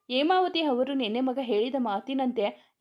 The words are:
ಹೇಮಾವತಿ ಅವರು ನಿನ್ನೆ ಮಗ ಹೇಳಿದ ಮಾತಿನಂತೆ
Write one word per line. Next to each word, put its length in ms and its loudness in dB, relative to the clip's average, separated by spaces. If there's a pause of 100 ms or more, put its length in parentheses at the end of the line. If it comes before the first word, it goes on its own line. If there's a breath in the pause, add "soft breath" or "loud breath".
ಹೇಮಾವತಿ 540 2
ಅವರು 320 0
ನಿನ್ನೆ 260 0
ಮಗ 220 -2
ಹೇಳಿದ 380 0
ಮಾತಿನಂತೆ 640 -2 (360 loud breath)